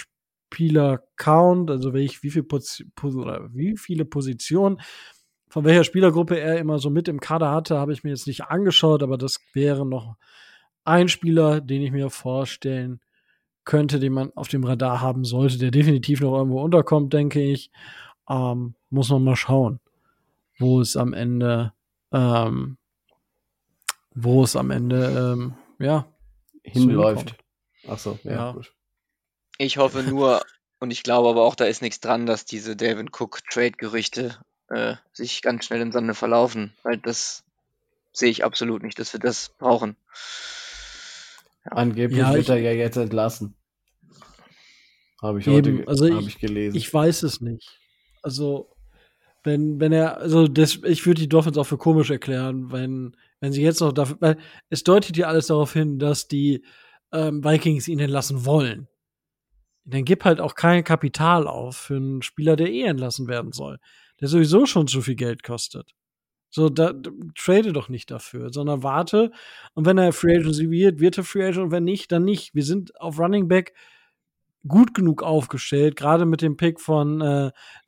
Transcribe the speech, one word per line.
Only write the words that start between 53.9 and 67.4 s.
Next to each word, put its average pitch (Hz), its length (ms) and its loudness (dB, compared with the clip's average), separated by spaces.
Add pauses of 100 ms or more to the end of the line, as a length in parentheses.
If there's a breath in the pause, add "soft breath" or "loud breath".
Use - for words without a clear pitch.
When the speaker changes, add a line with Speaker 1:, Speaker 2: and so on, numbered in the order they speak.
Speaker 1:
dafür, 139 280 -2
weil 156 180 2 (320 loud breath)
es 147 140 -6
deutet 185 320 4
ja 170 120 0
alles 160 200 0
darauf 151 240 2
hin, 151 260 0
dass 147 300 -2
die, 143 360 0 (480 soft breath)
ähm, 151 320 -4
Vikings 151 440 2
ihn 160 100 -4
entlassen 139 480 -2
wollen. 139 420 0 (960)
Dann 135 200 -4
gib 180 200 2
halt 165 160 4
auch 156 140 -4
kein 170 300 4
Kapital 160 640 0
auf 123 280 -10
für - 200 -8
einen 135 260 -6
Spieler, 151 340 2
der 165 140 0
eh 240 120 -4
entlassen 131 460 -4
werden 120 240 -6
soll, - 260 -12 (420 soft breath)
der 139 80 -2
sowieso 165 380 6
schon 165 200 2
zu 131 160 -4
viel 127 140 -6
Geld 120 260 -6
kostet. - 500 -12 (580)
So, 156 180 2
da, 160 240 2
d-, 139 180 -14 (240)
trade 196 380 2